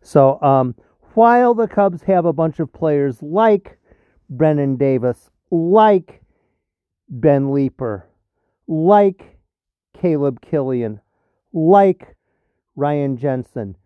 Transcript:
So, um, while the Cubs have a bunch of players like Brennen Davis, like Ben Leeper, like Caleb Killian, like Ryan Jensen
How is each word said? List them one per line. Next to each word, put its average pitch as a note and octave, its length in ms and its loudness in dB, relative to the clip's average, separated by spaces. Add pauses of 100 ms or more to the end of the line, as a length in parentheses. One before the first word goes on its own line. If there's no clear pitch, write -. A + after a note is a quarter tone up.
So, C3+ 400 0
um, C3 340 0 (380)
while A#3+ 400 4
the A3+ 140 -2
Cubs G3 360 -2
have F3+ 220 0
a E3 80 0
bunch D#3+ 260 -4
of D#3 140 -6
players C#3+ 480 -2
like G3+ 560 -2 (520)
Brennen C#3 480 -2
Davis, B2+ 520 -2 (200)
like F#3 720 0 (880)
Ben C#3 420 0
Leeper, B2+ 560 -6 (600)
like F#3+ 720 0 (560)
Caleb C#3+ 480 -4
Killian, B2+ 600 -6 (520)
like F#3 600 2 (600)
Ryan C#3+ 420 -4
Jensen B2 580 -8 (100)